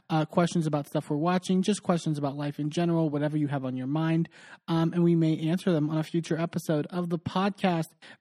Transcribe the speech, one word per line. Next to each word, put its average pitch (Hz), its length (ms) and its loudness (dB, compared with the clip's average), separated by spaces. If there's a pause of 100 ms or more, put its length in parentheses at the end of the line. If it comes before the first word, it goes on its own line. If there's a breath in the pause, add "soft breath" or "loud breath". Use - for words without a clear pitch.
Uh, 156 160 2
questions 170 420 2
about 147 200 -2
stuff - 220 -4
we're 151 60 0
watching, 180 460 0
just 196 200 0
questions 165 360 0
about 143 180 -4
life 147 240 -6
in 151 100 -2
general, 165 400 2
whatever 147 280 -2
you 147 100 0
have 135 160 -2
on 127 140 -4
your 127 100 -6
mind. 160 400 0 (400 loud breath)
Um, 165 240 2
and 175 100 2
we 170 140 6
may 160 320 2
answer 180 240 0
them 151 180 2
on 156 80 0
a 156 60 0
future 165 340 -2
episode 160 520 -2
of 180 200 -4
the 170 100 -2
podcast. 185 640 0 (360 loud breath)